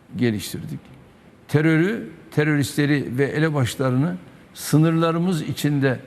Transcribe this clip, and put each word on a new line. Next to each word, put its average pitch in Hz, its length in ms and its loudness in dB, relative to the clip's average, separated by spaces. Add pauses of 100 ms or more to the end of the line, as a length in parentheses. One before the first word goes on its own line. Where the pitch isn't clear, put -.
(180)
geliştirdik. 107 600 -4 (680)
Terörü, 160 600 2 (220)
teröristleri 143 840 0
ve 139 80 2
elebaşlarını 143 920 0 (380)
sınırlarımız 165 880 2
içinde 135 640 0